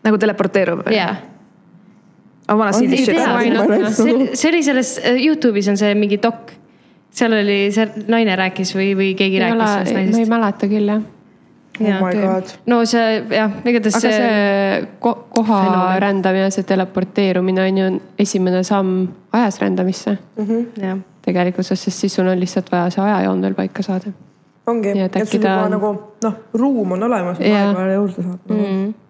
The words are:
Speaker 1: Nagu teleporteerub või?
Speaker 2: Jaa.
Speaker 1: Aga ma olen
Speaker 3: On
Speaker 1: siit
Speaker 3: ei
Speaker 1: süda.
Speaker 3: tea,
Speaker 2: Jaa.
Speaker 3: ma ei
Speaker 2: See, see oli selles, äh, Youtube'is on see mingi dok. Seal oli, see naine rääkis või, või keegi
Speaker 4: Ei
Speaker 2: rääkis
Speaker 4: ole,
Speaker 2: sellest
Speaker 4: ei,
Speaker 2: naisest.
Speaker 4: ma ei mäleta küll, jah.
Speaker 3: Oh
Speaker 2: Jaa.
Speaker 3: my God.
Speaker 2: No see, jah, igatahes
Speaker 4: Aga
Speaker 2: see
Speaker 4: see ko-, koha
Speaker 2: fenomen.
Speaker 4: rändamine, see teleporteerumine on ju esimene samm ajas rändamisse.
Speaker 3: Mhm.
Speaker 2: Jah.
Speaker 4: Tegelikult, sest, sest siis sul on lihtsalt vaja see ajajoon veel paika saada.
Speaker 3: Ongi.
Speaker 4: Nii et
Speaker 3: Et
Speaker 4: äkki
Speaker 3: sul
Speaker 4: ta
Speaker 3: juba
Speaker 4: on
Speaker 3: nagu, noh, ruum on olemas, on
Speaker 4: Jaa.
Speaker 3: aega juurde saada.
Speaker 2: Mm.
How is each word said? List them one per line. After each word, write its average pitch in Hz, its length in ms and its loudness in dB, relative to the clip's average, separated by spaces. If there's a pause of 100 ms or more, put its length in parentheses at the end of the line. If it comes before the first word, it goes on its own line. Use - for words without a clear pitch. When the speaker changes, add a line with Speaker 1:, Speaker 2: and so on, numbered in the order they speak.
Speaker 1:
Nagu 214 140 2
teleporteerub 190 680 0
või? 220 100 0
Speaker 2:
Jaa. 190 200 -2 (1300)
Speaker 1:
Aga 214 100 2
ma 220 60 2
olen 196 120 0
Speaker 3:
On 226 40 4
Speaker 1:
siit 254 120 2
Speaker 3:
ei 262 140 2
Speaker 1:
süda. 214 80 2
Speaker 3:
tea, 240 400 2
Speaker 2:
Jaa. 202 140 2
Speaker 3:
ma 311 80 4
ei 330 180 0
Speaker 2:
See, 247 420 2
see 302 160 0
oli 339 120 0
selles, 262 360 0
äh, 240 160 2
Youtube'is 247 540 2
on 202 80 0
see 208 180 2
mingi 208 260 0
dok. - 300 -4 (640)
Seal 226 200 0
oli, 202 380 2
see 220 140 2 (220)
naine 226 280 2
rääkis 185 400 -2
või, 196 220 0
või 190 180 2
keegi 190 220 0
Speaker 4:
Ei 190 60 2
Speaker 2:
rääkis 233 100 2
Speaker 4:
ole, 226 140 2
Speaker 2:
sellest 196 240 0
Speaker 4:
ei, - 40 0
Speaker 2:
naisest. 196 220 0
Speaker 4:
ma - 60 2
ei 220 60 0 (100)
mäleta 202 280 -2
küll, 208 200 0
jah. 214 140 0 (800)
Speaker 3:
Oh 208 60 2
Speaker 2:
Jaa. 190 140 0
Speaker 3:
my 185 200 0
God. 190 300 0 (140)
Speaker 2:
No 233 200 2
see, 226 440 2
jah, 214 220 0 (140)
igatahes 220 300 2
Speaker 4:
Aga 226 60 2
Speaker 2:
see 226 100 2
Speaker 4:
see 202 760 0 (120)
ko-, - 300 -2
koha 220 340 2
Speaker 2:
fenomen. 185 380 2
Speaker 4:
rändamine, 190 500 0
see 196 120 -4
teleporteerumine 185 1040 0
on 190 100 0
ju 190 240 0 (180)
esimene 185 440 0
samm 185 440 0 (240)
ajas 220 300 0
rändamisse. 185 560 -2 (200)
Speaker 3:
Mhm. 226 280 -2 (160)
Speaker 2:
Jah. 190 160 -4 (240)
Speaker 4:
Tegelikult, 180 440 0
sest, - 180 -4
sest - 160 -4
siis 202 160 -2
sul 185 120 2
on 185 120 0
lihtsalt 180 320 -4
vaja 175 180 0
see 190 140 -2
ajajoon 190 380 0
veel 190 120 -2
paika 190 300 -4
saada. 185 280 -4 (560)
Speaker 3:
Ongi. 214 260 0
Speaker 4:
Nii 196 120 0
et 185 100 -6
Speaker 3:
Et 196 80 0
Speaker 4:
äkki 214 80 -4
Speaker 3:
sul 214 100 0
Speaker 4:
ta 196 80 2
Speaker 3:
juba 190 160 2
Speaker 4:
on 185 60 0
Speaker 3:
nagu, 208 220 0 (300)
noh, 220 120 -2 (180)
ruum 226 380 0
on 190 120 -2
olemas, 180 360 -2
on 185 60 -2
Speaker 4:
Jaa. 202 240 4
Speaker 3:
aega 190 240 0
juurde 190 300 -2
saada. 180 300 -6
Speaker 2:
Mm. 202 400 -2 (160)